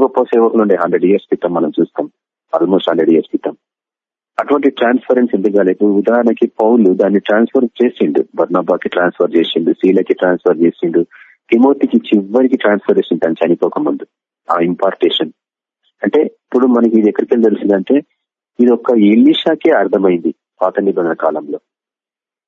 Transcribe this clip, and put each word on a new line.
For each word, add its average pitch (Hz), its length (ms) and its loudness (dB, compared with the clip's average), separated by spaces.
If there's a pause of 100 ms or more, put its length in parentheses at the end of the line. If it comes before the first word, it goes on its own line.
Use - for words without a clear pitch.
గొప్ప 127 220 0
సేవకులు 113 380 0
ఉండే 101 140 2
హండ్రెడ్ 87 300 -2
ఇయర్స్ 95 200 0
క్రితం - 280 -4
మనం - 180 -2 (100)
చూస్తాం, - 280 -6 (460)
almost 85 340 0
హండ్రెడ్ - 200 0
ఇయర్స్ 80 200 2
క్రితం. - 280 -6 (840)
అటువంటి 139 300 0
ట్రాన్స్‌ఫరెన్స్ 123 680 0
ఎందుకు 101 180 -2
కాలేదు? 98 320 0
ఉదాహరణకి 113 640 0
పౌలు 110 460 2
దాన్ని 101 260 0
ట్రాన్స్‌ఫర్ 117 460 0 (180)
చేసిండు, - 400 -2 (120)
బర్నబాకి 85 540 -2
ట్రాన్స్‌ఫర్ 87 460 -2
చేసిండు, 82 380 0
సీలకి 95 400 0
ట్రాన్స్‌ఫర్ 90 440 0
చేసిండు, 85 460 0 (480)
తిమోతికి 233 460 2
చివరికి 107 600 0
ట్రాన్స్‌ఫర్ 104 400 0
చేసిండు 87 280 -2
తను 80 100 -2 (100)
చనిపోక 82 340 -2
ముందు. 71 280 -6 (440)
ఆ 87 80 -2
ఇంపార్టేషన్ 87 720 -2 (720)
అంటే 143 200 0
ఇప్పుడు 131 440 -2
మనకి 117 320 2
ఇది 104 100 2
ఎక్కడికి - 240 -2
వెళ్ళి 113 160 2
తెలిసిందంటే 101 460 0 (640)
ఇది 120 120 4
ఒక్క 117 200 -2
ఎలీషాకే 131 800 2
అర్థమైంది 95 600 0 (280)
పాత 92 180 -2
నిబంధన 90 340 -2
కాలంలో, 78 460 -6 (880)